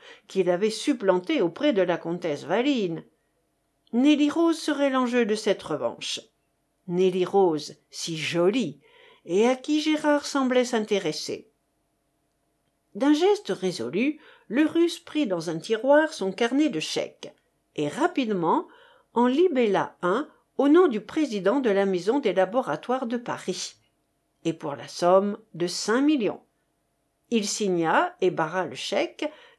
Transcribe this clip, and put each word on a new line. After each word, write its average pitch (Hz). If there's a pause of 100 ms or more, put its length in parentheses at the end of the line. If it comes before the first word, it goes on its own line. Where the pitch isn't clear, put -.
(260)
qu'il 180
avait 185
supplanté 220
auprès 202
de 190
la 175
comtesse 165
Valine ? 190 (880)
Nelly 285
Rose 330
serait 277
l'enjeu 247
de 214
cette 196
revanche. - (680)
Nelly 180
Rose, 175 (140)
si -
jolie, 170 (440)
et 202
à 254
qui 302
Gérard 294
semblait 254
s'intéresser. 202 (1500)
D'un 269
geste 370
résolu, 185 (300)
le 262
Russe 330
prit 294
dans 170
un 160
tiroir 269
son 190
carnet 254
de 156
chèques, - (440)
et 147
rapidement 220 (480)
en 240
libella 254
un 208 (300)
au 277
nom 339
du 214
président 233
de 247
la 196
Maison 190
des 233
Laboratoires 247
de 233
Paris, 180 (680)
et 165
pour 147
la 143
somme 196 (160)
de 170
cinq 214
millions. 277 (920)
Il 208
signa 180
et 180
barra 165
le 131
chèque, 294 (300)